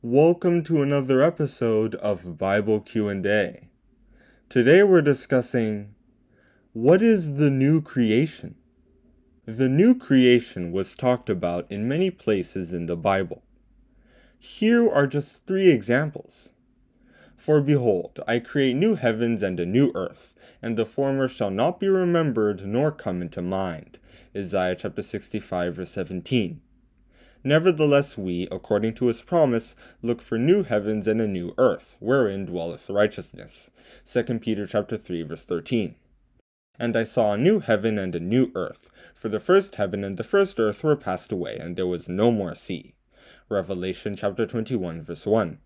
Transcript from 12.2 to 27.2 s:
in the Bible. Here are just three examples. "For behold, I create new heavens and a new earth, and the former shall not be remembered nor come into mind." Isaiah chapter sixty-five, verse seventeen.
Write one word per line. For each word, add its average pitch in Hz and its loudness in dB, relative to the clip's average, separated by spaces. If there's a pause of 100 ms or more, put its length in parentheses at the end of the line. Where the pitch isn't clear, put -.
in 85 -6
the 85 -4
Bible. 95 -2 (960)
Here 233 2
are 143 2
just 143 -6
three 190 4
examples. 127 -2 (840)
"For 151 4
behold, 123 0
I 117 2
create 131 0
new 202 2
heavens 113 0
and 92 -2
a 85 -2
new 120 2
earth, - -10 (280)
and 113 -6
the 110 -2
former 135 -2
shall 117 -4
not 110 -2
be 196 -2
remembered 151 0
nor 127 -2
come 92 -6
into 87 -8
mind." 90 -6 (380)
Isaiah 92 -2
chapter 101 -8
sixty-five, 90 -6
verse 90 -10
seventeen. 92 -4 (800)